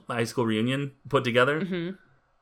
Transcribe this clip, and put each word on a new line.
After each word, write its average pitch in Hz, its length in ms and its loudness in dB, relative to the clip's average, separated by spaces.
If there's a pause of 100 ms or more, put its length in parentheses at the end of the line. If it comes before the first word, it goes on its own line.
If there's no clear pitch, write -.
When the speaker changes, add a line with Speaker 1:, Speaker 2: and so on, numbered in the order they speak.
Speaker 1:
high 120 160 -2
school 117 220 -2
reunion 127 480 0 (160)
put 131 160 2
together. 127 360 4
Speaker 2:
Mm-hmm. 180 340 -6 (460)